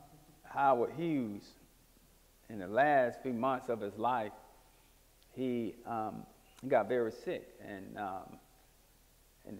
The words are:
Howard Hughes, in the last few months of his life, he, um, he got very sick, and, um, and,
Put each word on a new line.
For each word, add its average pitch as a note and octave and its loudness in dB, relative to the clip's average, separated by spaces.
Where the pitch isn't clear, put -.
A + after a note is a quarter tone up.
Howard C3+ 4
Hughes, C3+ -2
in A2+ -10
the F2+ -6
last B2+ 4
few C3 -2
months B2 0
of A#2 0
his G2+ -6
life, A2+ 0
he, A#2+ -2
um, A2 -6
he B2+ -6
got A2+ 4
very A#2+ 2
sick, - -8
and, G2+ -8
um, F#2+ -8
and, G2+ -12